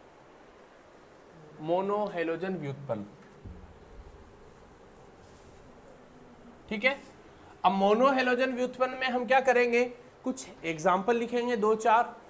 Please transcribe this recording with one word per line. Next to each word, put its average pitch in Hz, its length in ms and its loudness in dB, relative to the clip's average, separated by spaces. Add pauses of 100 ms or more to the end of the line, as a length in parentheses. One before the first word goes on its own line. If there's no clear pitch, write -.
(1600)
मोनोहेलोजन 180 960 -2
व्युत्पन्न। 131 500 -8 (3500)
ठीक 214 160 -4
है, 269 160 -2 (640)
अब 185 100 4
मोनोहेलोजन 254 800 2
व्युत्पन्न 254 400 -2
में 262 160 -4
हम 247 180 -2
क्या 262 160 4
करेंगे, 247 420 4 (400)
कुछ 262 220 -6 (180)
एग्जांपल 185 520 2
लिखेंगे 233 420 -2
दो 214 180 2
चार, 233 400 2 (140)